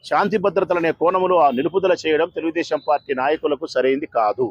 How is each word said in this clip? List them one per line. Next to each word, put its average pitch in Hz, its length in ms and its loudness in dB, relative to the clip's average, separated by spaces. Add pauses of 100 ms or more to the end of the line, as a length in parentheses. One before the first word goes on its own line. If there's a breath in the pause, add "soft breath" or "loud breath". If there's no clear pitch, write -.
శాంతి 185 340 0
భద్రతలనే 180 560 0
కోణంలో 185 360 2 (100)
ఆ - 20 6 (100)
నిలుపుదల 170 460 0
చేయడం 160 320 2
తెలుగుదేశం 160 520 -4
పార్టీ 143 340 -2
నాయకులకు 151 520 -2
సరైంది 135 340 0 (120)
కాదు. 110 320 0